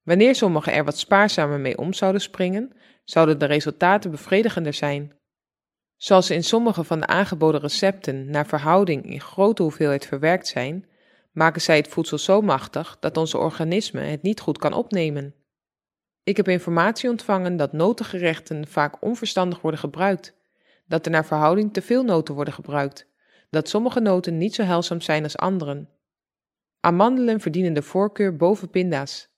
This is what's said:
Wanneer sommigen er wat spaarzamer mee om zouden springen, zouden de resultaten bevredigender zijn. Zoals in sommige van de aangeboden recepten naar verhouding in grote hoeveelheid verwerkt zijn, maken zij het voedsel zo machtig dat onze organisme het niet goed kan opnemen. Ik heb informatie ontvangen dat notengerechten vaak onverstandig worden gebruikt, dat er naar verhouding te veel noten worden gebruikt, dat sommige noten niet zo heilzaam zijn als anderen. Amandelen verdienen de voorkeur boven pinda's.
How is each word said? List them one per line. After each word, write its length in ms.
Wanneer 340
sommigen 380
er 120
wat 120
spaarzamer 600
mee 180
om 160
zouden 280
springen, 500
zouden 360
de 60
resultaten 640
bevredigender 640
zijn. 400
Zoals 260
in 140
sommige 400
van 160
de 80
aangeboden 540
recepten 680
naar 160
verhouding 600
in 160
grote 400
hoeveelheid 440
verwerkt 420
zijn, 380
maken 300
zij 140
het 120
voedsel 300
zo 240
machtig 580
dat 180
onze 200
organisme 640
het 200
niet 180
goed 180
kan 160
opnemen. 640
Ik 140
heb 100
informatie 640
ontvangen 480
dat 160
notengerechten 920
vaak 360
onverstandig 580
worden 180
gebruikt, 560
dat 200
er 60
naar 140
verhouding 480
te 80
veel 220
noten 320
worden 180
gebruikt, 540
dat 200
sommige 300
noten 380
niet 180
zo 80
heilzaam 380
zijn 220
als 140
anderen. 520
Amandelen 600
verdienen 340
de 80
voorkeur 540
boven 340
pinda's. 680